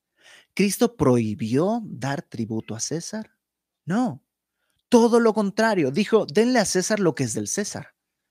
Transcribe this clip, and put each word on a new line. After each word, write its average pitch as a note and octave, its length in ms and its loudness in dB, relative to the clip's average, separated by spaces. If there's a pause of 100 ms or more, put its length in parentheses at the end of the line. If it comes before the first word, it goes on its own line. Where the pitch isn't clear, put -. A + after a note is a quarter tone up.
(560)
¿Cristo G#3 420 0
prohibió B2+ 880 0
dar B2+ 380 -8
tributo A2 520 -8
a A2 60 -10
César? E3+ 500 -10 (540)
No. G3 380 -4 (680)
Todo A#3 300 6
lo A3+ 140 4
contrario, G3+ 580 0
dijo: G3 360 2
"Denle A#3 320 2
a F#3 60 2
César G#3 340 -2
lo E3 160 2
que C#3 100 -2
es A2 80 -4
del G#2+ 140 -6
César, - 480 -8 (360)